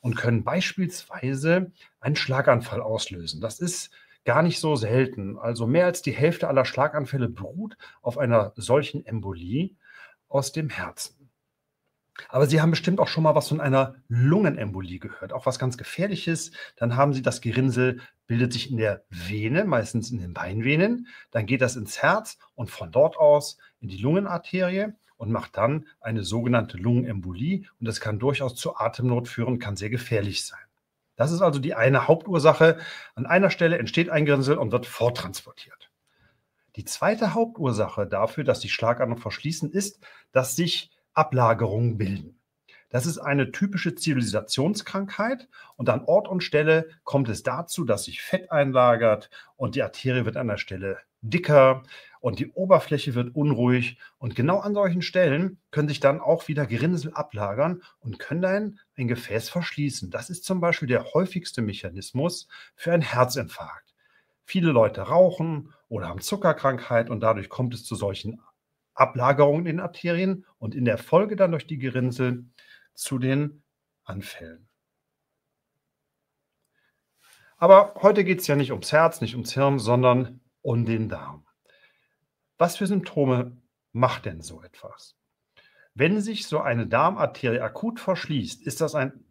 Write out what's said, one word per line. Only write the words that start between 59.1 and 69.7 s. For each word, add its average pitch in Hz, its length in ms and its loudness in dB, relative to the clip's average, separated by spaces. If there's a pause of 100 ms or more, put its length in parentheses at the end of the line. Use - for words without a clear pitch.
verschließen. 147 600 -6
Das - 200 -10
ist 170 140 -12
zum 185 160 -2
Beispiel 170 280 0
der 117 260 0
häufigste 180 480 -2
Mechanismus 104 880 -6 (260)
für - 180 -6
einen 170 100 4
Herzinfarkt. - 920 -2 (500)
Viele 170 280 2
Leute 107 300 4
rauchen 165 720 2 (160)
oder 98 200 -6
haben 87 120 -8
Zuckerkrankheit 135 880 0
und 110 120 -4
dadurch 110 280 0
kommt 127 240 -4
es 110 120 -12
zu - 100 -10
solchen 101 460 -6 (560)
Ablagerungen 143 720 4
in 160 120 -2